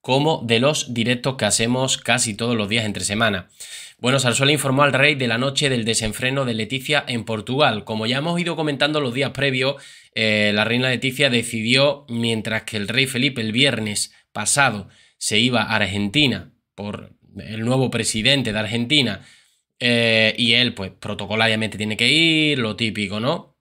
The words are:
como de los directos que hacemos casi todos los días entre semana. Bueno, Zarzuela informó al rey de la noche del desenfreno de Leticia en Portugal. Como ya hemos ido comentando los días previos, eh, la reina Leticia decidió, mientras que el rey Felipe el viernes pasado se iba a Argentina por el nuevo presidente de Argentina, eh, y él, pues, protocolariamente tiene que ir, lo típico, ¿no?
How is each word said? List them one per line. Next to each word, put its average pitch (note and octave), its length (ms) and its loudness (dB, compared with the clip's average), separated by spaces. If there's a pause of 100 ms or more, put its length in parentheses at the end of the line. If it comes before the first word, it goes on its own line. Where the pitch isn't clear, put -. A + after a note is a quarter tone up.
como C#3+ 440 0
de A2+ 140 4
los C3 340 0
directos A#2+ 420 -2
que A2+ 100 -2
hacemos B2 520 0
casi A#2 380 0
todos A#2 200 -2
los G#2 140 -2
días A2 160 0
entre F#2+ 180 -4
semana. G2+ 460 0 (500)
Bueno, B2+ 200 2
Zarzuela B2+ 320 2
informó C#3 320 2
al D3 100 4
rey C#3+ 220 4
de C3 120 -2
la A#2 120 0
noche C#3 300 0
del A#2+ 140 0
desenfreno A#2+ 600 -2
de A#2+ 80 -2
Leticia C3 540 -2
en A#2+ 160 -4
Portugal. A2+ 600 0
Como A2 220 -4
ya B2+ 140 -2
hemos E3+ 200 -2
ido E3+ 160 -4
comentando D3 460 -2
los B2+ 100 -2
días C3 200 -2
previos, C3+ 520 -2 (300)
eh, G#2+ 400 2
la G#2+ 120 2
reina B2 240 0
Leticia C3 420 0
decidió, A#2+ 760 0
mientras A2+ 540 -2
que - 160 -8
el G2+ 100 -4
rey C3 200 2
Felipe B2 340 -2
el A2 100 -4
viernes A2+ 640 -2 (180)
pasado G#2+ 560 0 (300)
se G#2+ 220 0
iba A#2+ 240 4
a A2 140 -2
Argentina G2+ 720 0 (240)
por - 400 -12 (240)
el A2 260 -8
nuevo B2+ 240 2
presidente A2+ 640 0
de G#2+ 60 -2
Argentina, A#2 600 0 (580)
eh, A2+ 580 2
y A#2 160 2
él, A#2+ 220 2
pues, F#2+ 160 -8
protocolariamente G#2 880 -2
tiene G#2+ 180 -4
que A#2 100 2
ir, D#3 520 2
lo G#2+ 160 -4
típico, G#2 440 -4
¿no? - 420 -4